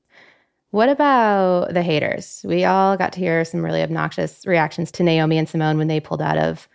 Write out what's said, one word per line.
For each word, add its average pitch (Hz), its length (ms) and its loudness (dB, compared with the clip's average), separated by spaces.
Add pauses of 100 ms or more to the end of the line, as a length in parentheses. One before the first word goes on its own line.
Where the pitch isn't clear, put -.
(720)
What 220 180 2
about 214 840 2
the 175 100 0
haters? - 600 -4
We 180 200 0
all 190 320 2
got 180 160 -2
to 180 60 -10
hear 165 260 0
some 170 180 -4
really 165 180 -2
obnoxious 160 640 -4
reactions 165 460 -2
to - 120 -2
Naomi 160 340 2
and 156 100 0
Simone 156 300 0
when 156 100 0
they 156 140 -2
pulled 156 200 -6
out 156 160 -2
of 165 380 -2